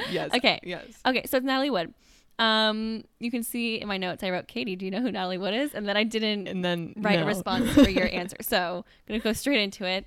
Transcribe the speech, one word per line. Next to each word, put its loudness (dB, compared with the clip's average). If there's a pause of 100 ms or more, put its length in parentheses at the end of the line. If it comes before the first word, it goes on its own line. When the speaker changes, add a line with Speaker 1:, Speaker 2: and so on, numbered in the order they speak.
(120)
Speaker 1:
Yes. -2
Speaker 2:
Okay. 2
Speaker 1:
Yes. -10 (200)
Speaker 2:
Okay, 2
so 2
it's 0
Natalie 2
Wood. -2 (460)
Um, 2 (160)
you -4
can -2
see -2
in -10
my -2
notes -4
I 0
wrote, -4
"Katie, -6
do -8
you -4
know -2
who 0
Natalie -4
Wood -2
is?" -2
And -6
then 2
I 4
didn't -2
Speaker 1:
And -4
then, -2
Speaker 2:
write 4
a 2
Speaker 1:
no. 2
Speaker 2:
response 0
for 8
Speaker 1:
<laughs> -
Speaker 2:
your 2
answer. -6
So 0 (200)
I'm -8 (240)
gonna -2
go 2
straight 2
into -2
it. -2